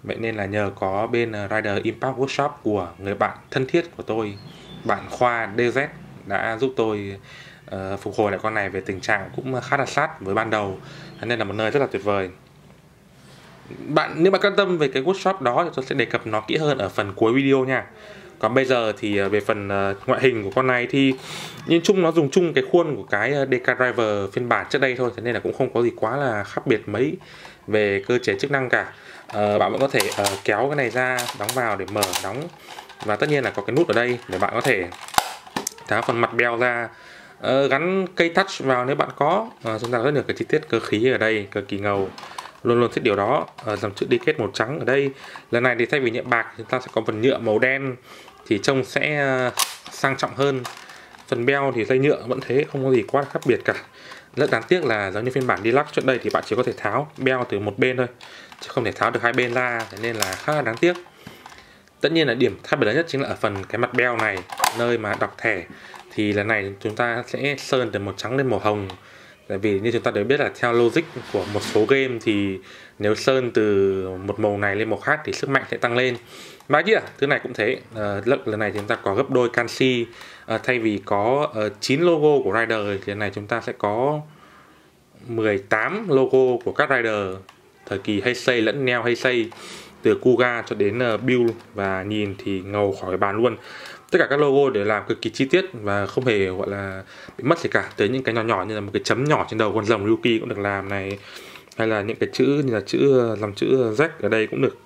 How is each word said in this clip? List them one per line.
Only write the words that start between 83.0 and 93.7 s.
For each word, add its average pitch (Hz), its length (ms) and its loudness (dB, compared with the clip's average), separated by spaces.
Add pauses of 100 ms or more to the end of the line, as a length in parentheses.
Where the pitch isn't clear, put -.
thì 104 60 -4
lần 104 80 -6
này 101 140 -2
chúng 104 140 -8
ta 117 140 -2
sẽ 117 160 -8
có 131 440 0 (1080)
mười 110 300 0
tám 139 520 -2
logo 131 560 4
của - 60 -2
các 147 180 0
Rider 107 460 0 (500)
thời 98 140 -6
kỳ 104 220 0
Heisei 120 400 2
lẫn 131 240 2
Neo 123 180 2
Heisei, 120 460 2 (520)
từ 107 200 6
Kuga 120 400 6
cho 110 140 -6
đến, 107 240 0
ờ, 117 180 0
Build, 120 340 4 (220)
và 98 300 -2
nhìn 104 340 -2
thì 98 240 -4
ngầu 101 400 0
khỏi 95 160 -2
bàn 101 200 0
luôn. 113 200 -4 (540)